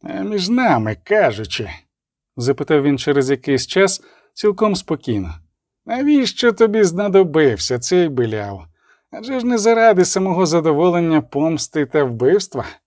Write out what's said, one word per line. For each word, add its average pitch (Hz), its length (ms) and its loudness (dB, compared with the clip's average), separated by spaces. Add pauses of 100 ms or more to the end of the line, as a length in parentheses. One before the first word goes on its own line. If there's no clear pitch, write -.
«А - 180 -10
між 196 280 -4
нами 151 540 0
кажучи», 117 640 -2 (680)
запитав 135 440 0
він 143 160 0
через 139 320 0
якийсь 135 380 -2
час 190 360 0 (300)
цілком 208 420 0
спокійно, 107 580 -6 (520)
«навіщо 262 680 0
тобі 220 320 2
знадобився 160 960 2
цей 175 300 0
биляв? 107 560 -4 (460)
Адже 254 280 -8
ж 233 60 -4
не 247 120 0
заради 220 480 4
самого 185 400 -2
задоволення 165 760 2
помсти 151 640 -4
та 147 180 0
вбивства? 131 600 -2 (220)